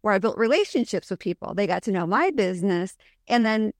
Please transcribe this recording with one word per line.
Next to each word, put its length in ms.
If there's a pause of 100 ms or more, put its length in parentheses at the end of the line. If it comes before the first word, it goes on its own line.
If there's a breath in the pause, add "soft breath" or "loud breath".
where 120
I 60
built 180
relationships 720
with 100
people. 340
They 140
got 160
to 100
know 120
my 260
business, 640 (300 soft breath)
and 180
then 340